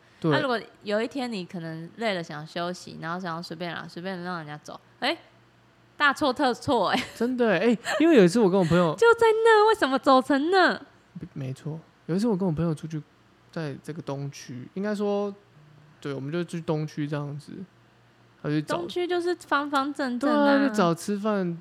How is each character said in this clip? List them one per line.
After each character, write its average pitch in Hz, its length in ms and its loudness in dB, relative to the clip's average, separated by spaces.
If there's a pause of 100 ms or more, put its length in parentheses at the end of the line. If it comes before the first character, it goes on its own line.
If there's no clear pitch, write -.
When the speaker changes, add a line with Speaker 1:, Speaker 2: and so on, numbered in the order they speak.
(180)
Speaker 1:
对。 165 120 0
Speaker 2:
那 302 100 4
如 294 60 0
果 233 140 0 (220)
有 208 200 -2
一 269 60 -4
天 247 220 -6
你 185 140 -6
可 170 160 -12
能 165 360 -10
累 214 180 -2
了 175 80 -4
想 156 240 -12
休 175 260 -6
息， 156 280 -16
然 160 120 -6
后 180 60 -6
想 170 180 -8
要 170 60 -8
随 170 140 -12
便 170 180 -8
啦， 156 140 -10
随 170 140 -14
便 185 200 -8
让 180 160 -8
人 156 80 -12
家 151 120 -12
走， - 200 -16 (200)
哎， 285 180 -4 (800)
大 285 160 2
错 294 180 0
特 254 220 2
错 220 380 0
哎。 - 120 0 (120)
Speaker 1:
真 247 220 -2
的 233 160 2
哎， 208 240 2 (240)
因 320 80 6
为 320 80 8
有 196 80 10
一 175 40 8
次 196 100 2
我 202 120 6
跟 196 100 4
我 180 40 4
朋 160 120 4
友 170 200 4
Speaker 2:
<laughs> - 20 -10
就 466 160 4
在 466 120 2 (180)
那， 440 240 6
为 440 60 4
什 294 140 0
么 262 100 2
走 262 220 6
成 285 300 0
那？ 349 280 4 (540)
Speaker 1:
没 131 220 -8
错， 156 260 -10 (240)
有 165 120 -2
一 - 20 0
次 220 80 0
我 214 100 2
跟 190 100 0
我 170 60 2
朋 151 100 -2
友 165 120 0
出 156 120 -8
去， 156 160 -8 (480)
在 151 320 -6
这 151 120 -10
个 170 80 -10
东 139 280 -6
区， 123 440 -14
应 190 80 -6
该 214 120 -2
说， 202 400 -2 (680)
对， 143 100 -6
我 135 80 -6
们 139 100 -8
就 175 140 -2
去 170 160 -8
东 156 260 -2
区 147 220 -6
这 151 80 -4
样 147 220 -8
子， - 140 -16 (920)
他 151 80 -4
就 151 100 0
找 208 160 -4
Speaker 2:
东 349 120 -6
区 349 180 -4
就 349 160 -2
是 349 140 -2
方 294 340 -2
方 285 240 -2
正 247 240 -4
正 285 120 0
啊。 285 280 4
Speaker 1:
对 277 80 2
啊， - 20 0
就 220 60 -4
找 175 200 4
吃 202 220 -4
饭， 196 440 -2